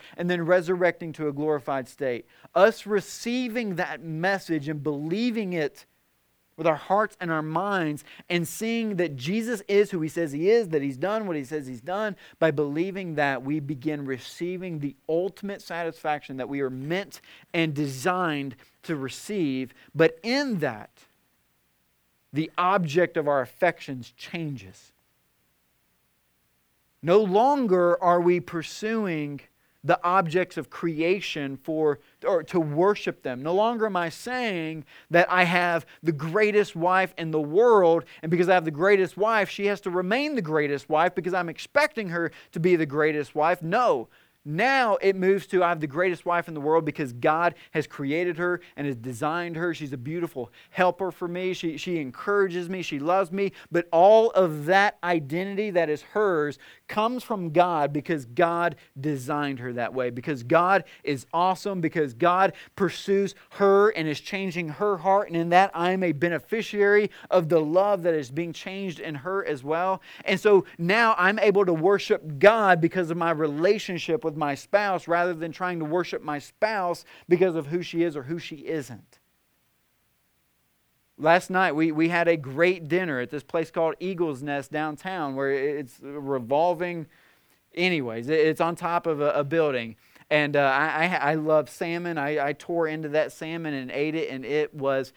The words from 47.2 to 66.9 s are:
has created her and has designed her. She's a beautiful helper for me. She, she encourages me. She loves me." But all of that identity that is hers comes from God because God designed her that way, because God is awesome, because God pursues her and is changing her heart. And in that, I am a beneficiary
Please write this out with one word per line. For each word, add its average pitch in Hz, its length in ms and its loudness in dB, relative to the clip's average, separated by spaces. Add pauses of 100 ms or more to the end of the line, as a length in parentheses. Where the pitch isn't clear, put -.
has 156 140 -2
created 156 520 -4
her 175 240 -2 (140)
and 143 100 -6
has 135 100 -4
designed 151 600 -6
her. 170 180 -2
She's 143 180 -10
a 139 60 -8
beautiful 151 520 -8 (200)
helper 180 400 0
for 175 180 -8
me. 185 240 -4
She, 165 240 -6
she 170 220 -4
encourages 175 720 -2
me. 185 100 -6
She 156 180 -6
loves 170 320 0
me." 196 220 -2 (180)
But 170 220 0
all 214 380 8
of 156 360 2
that 196 380 4
identity 180 680 -2
that 170 200 2
is 151 100 -2
hers 170 580 0 (280)
comes 233 360 -2
from 185 280 -6
God 160 420 2
because 147 320 -4
God 170 520 0 (220)
designed 139 600 -4
her 123 160 -8
that 117 180 -4
way, 127 160 -2
because 123 360 -6
God 170 400 4 (200)
is 139 300 -4
awesome, 185 480 -2
because 160 320 -2
God 180 400 4 (200)
pursues 196 600 -2 (160)
her 202 400 6
and 160 180 -4
is 147 120 -4
changing 180 500 -6
her 202 260 -2
heart. 196 320 2
And 165 80 -4
in 170 140 0
that, 190 240 6
I 175 160 0
am 190 120 0
a 175 100 0
beneficiary 202 960 2 (200)